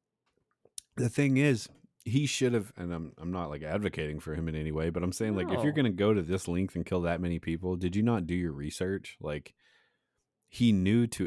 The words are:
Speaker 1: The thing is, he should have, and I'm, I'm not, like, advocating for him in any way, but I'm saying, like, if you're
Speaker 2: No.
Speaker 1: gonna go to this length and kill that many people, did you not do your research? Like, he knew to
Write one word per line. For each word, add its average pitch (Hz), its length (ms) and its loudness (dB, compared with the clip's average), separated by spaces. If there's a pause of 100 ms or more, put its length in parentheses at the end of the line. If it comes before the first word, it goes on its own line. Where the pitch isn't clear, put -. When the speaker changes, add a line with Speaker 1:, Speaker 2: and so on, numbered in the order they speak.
(1040)
Speaker 1:
The 120 60 2
thing 139 280 2
is, 135 320 4 (360)
he 139 220 2
should 127 260 2
have, 110 240 -2
and 87 180 -6
I'm, 82 240 -8
I'm 85 140 -6
not, 87 180 -4
like, 73 140 -8
advocating 78 560 -2
for 78 140 -8
him 82 140 -2
in 80 60 -4
any 78 160 -4
way, 78 200 0
but 85 120 -2
I'm 92 100 0
saying, 110 240 -2
like, 92 120 -2
if - 160 0
you're 147 80 2
Speaker 2:
No. 147 100 -2
Speaker 1:
gonna 120 80 4
go 101 240 4
to 98 80 2
this 87 240 -2
length 90 300 -2
and 85 100 -2
kill 90 160 0
that 85 180 0
many 87 200 0
people, 90 360 -2
did 90 200 -2
you 104 80 4
not 113 220 2
do 85 100 0
your 87 160 0
research? 82 680 -6
Like, 76 340 -8 (920)
he 117 220 4
knew 104 380 4
to 95 180 -4